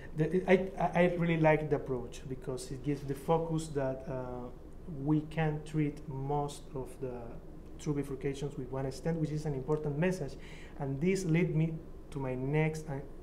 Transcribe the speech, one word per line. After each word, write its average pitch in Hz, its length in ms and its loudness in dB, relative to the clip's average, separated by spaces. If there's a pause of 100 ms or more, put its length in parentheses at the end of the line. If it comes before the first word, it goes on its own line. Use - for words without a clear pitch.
(160)
the, 160 340 2
I, 185 200 8 (100)
I, - 240 4
I 175 140 6
really 170 200 4
like 156 320 6
the 143 60 4
approach 127 520 -4
because 127 440 -6
it 131 120 -8
gives 143 180 0
the 139 120 -2
focus 160 560 2
that, 131 400 -2
uh, 123 380 -6 (560)
we 151 160 6 (100)
can 151 360 0
treat 147 420 0
most 143 560 -2 (100)
of 127 160 -6 (120)
the 127 100 -4 (680)
true 151 160 0
bifurcations 139 640 -4
with 123 140 -6
one 135 200 -2
stent, 165 280 -2
which 147 120 0
is 151 140 -2
an 151 80 0
important 147 460 0
message. 180 340 0 (460)
And 135 200 -2
this 190 260 2
lead 160 300 4
me 160 180 2 (380)
to 143 80 -6
my 127 160 -2
next, 151 520 2
uh, 143 60 -4 (300)